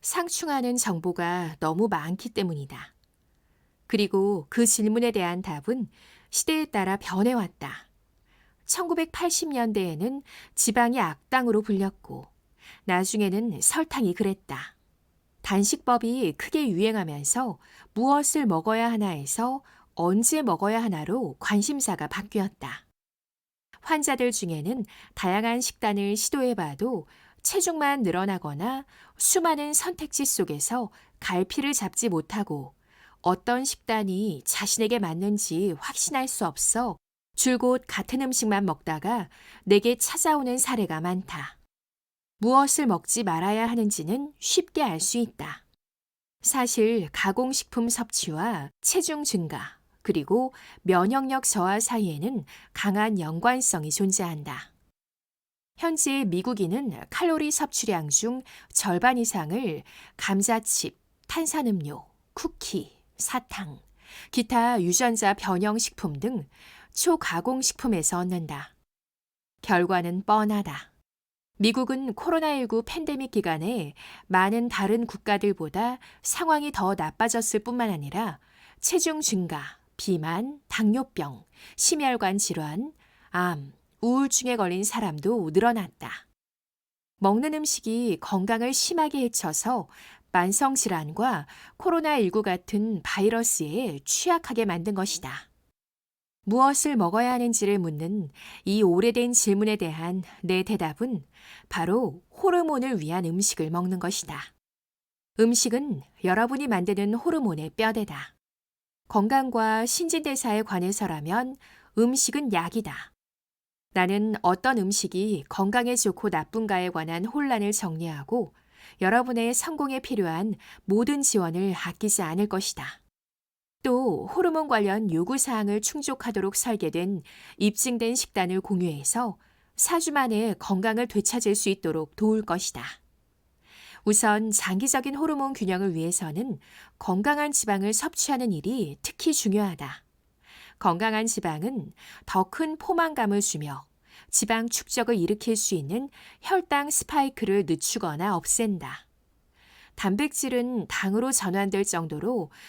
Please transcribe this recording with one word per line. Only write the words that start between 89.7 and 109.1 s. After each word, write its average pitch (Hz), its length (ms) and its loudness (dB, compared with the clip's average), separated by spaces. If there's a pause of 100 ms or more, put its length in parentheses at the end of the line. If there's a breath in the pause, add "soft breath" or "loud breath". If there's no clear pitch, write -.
만성 196 440 2
질환과 175 720 -2 (300 loud breath)
코로나 320 400 2
일구 214 260 2
같은 202 580 -2
바이러스에 202 1040 0
취약하게 330 600 0
만든 180 280 -2
것이다. 185 560 -4 (920)
무엇을 277 520 4
먹어야 220 380 4
하는지를 226 440 2
묻는 165 520 -4 (340 loud breath)
이 202 180 2
오래된 220 520 4
질문에 214 420 2
대한 175 480 -4 (180 loud breath)
내 185 220 2
대답은 202 640 -4 (420 loud breath)
바로 180 640 0
호르몬을 302 680 2
위한 170 240 -2
음식을 165 440 0
먹는 180 300 -2
것이다. 170 400 -6 (1040)
음식은 233 640 2 (200)
여러분이 240 440 0
만드는 202 480 2
호르몬의 233 560 0
뼈대다. 208 640 -2 (760)
건강과 226 760 2